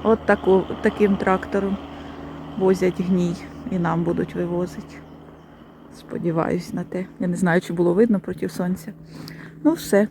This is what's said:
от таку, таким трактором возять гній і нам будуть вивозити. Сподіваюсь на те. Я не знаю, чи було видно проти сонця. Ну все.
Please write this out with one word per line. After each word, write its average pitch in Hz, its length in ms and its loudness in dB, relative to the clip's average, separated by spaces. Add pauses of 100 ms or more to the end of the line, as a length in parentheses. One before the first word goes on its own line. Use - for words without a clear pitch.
от 220 220 2
таку, 190 380 4 (180)
таким 208 360 2
трактором 196 600 -2 (800)
возять 185 440 2
гній 175 340 2 (360)
і 185 80 -2
нам 170 240 0
будуть 175 320 -2
вивозити. 175 600 -4 (1000)
Сподіваюсь - 760 -2
на 175 100 -4
те. 180 220 -6 (140)
Я 190 80 -2
не 175 80 0
знаю, 175 260 4
чи - 120 -8
було 170 200 4
видно 208 260 4
проти 180 300 -6
сонця. 185 440 -4 (720)
Ну 302 100 6
все. 208 380 4